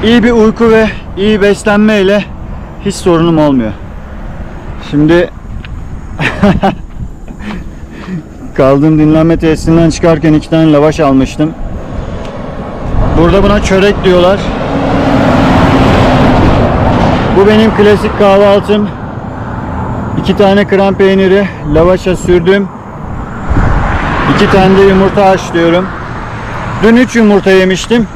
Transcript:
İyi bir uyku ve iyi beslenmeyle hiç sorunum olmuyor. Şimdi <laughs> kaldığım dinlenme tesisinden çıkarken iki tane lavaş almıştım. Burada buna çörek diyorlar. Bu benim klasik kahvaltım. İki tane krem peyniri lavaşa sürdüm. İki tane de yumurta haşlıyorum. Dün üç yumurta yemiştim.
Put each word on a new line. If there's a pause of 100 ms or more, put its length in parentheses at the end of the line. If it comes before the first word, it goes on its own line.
İyi
bir
uyku
ve (280)
iyi
beslenmeyle (600)
hiç
sorunum
olmuyor. (1160)
Şimdi (1200)
<laughs> (1700)
kaldığım
dinlenme
tesisinden
çıkarken
iki
tane
lavaş
almıştım. (1700)
Burada
buna
çörek
diyorlar. (3000)
Bu
benim
klasik
kahvaltım. (1300)
İki
tane
krem
peyniri (260)
lavaşa
sürdüm. (1700)
İki
tane
de
yumurta
haşlıyorum. (960)
Dün
üç
yumurta
yemiştim.